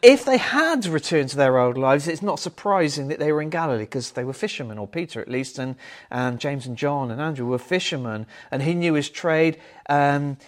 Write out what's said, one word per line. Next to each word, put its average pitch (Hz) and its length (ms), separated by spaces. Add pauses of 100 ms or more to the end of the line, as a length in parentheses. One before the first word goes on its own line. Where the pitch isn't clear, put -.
if 269 240
they 262 140
had 294 480
returned 156 420
to 135 80
their 131 220
old 123 180
lives, 139 320
it's 165 140
not 196 180
surprising 156 680
that 151 100
they 151 140
were 151 100
in 151 80
Galilee, 151 340
'cause - 280
they 123 120
were 131 80
fishermen, 120 460
or 104 100
Peter 165 320
at - 80
least, 127 300
and, 131 180 (340)
and 123 300
James 143 240
and 127 100
John 139 360
and 117 100
Andrew 147 240
were 123 140
fishermen, 123 680 (260)
and 135 120
he 160 100
knew 170 220
his 143 160
trade. 160 500 (300)
Um, 143 580